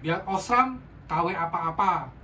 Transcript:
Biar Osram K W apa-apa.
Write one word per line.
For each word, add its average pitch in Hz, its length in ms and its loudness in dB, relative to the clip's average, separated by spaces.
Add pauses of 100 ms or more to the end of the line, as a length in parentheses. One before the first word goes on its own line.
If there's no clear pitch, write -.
Biar 170 240 -2
Osram 247 560 2 (240)
K - 60 -8 (100)
W 175 80 2
apa-apa. 165 800 0 (140)